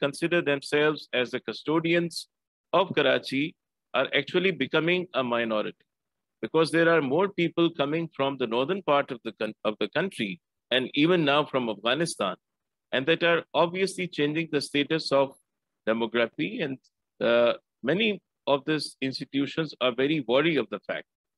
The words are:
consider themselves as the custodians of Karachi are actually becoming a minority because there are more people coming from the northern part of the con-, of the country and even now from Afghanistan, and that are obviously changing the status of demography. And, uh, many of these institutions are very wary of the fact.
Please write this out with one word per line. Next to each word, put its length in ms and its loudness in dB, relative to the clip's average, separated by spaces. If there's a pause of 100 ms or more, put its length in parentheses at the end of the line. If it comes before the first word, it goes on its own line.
consider 420 0
themselves 720 0
as 200 -2
the 80 -4
custodians 880 -2 (440)
of 220 2
Karachi 640 0 (380)
are 200 0
actually 380 0
becoming 640 0
a 100 0
minority 600 -2 (560)
because 300 0
there 180 4
are 140 4
more 260 0
people 480 0
coming 380 -2
from 240 -2
the 80 -2
northern 360 -2
part 280 2
of 140 -10
the 160 -8
con-, 140 -4 (100)
of 160 -2
the 80 0
country 520 -4 (300)
and 240 0
even 300 4
now 200 4
from 240 -2
Afghanistan, 680 -2 (560)
and 140 0
that 160 2
are 200 2 (120)
obviously 540 0
changing 420 -2
the 100 0
status 520 -2
of 220 2 (540)
demography. 760 -2
And, 140 -6 (420)
uh, 340 4 (280)
many 400 0 (240)
of 200 0
these 340 -4
institutions 800 -4
are 140 2
very 320 0
wary 300 2
of 140 0
the 100 -6
fact. 260 -6 (320)